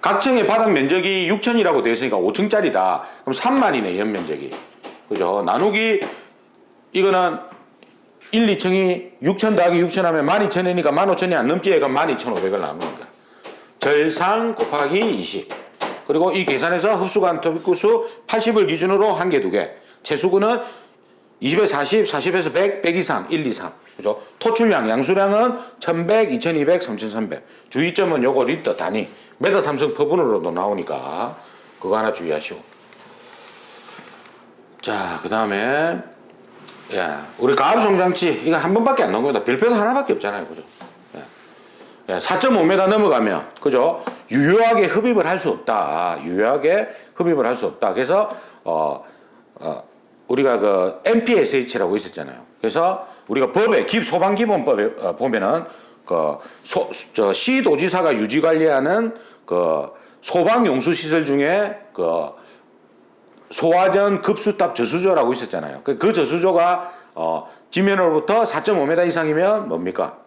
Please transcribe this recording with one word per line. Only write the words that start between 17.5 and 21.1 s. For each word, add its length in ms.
팔십을 400
기준으로 460
한 160
개, 100
두 100
개. 220
최수구는 560